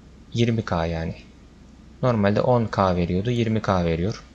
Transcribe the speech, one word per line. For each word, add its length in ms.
yirmi 320
K 220
yani. 280
Normalde 380
on 260
K 300
veriyordu, 340
yirmi 320
K 220
veriyor. 380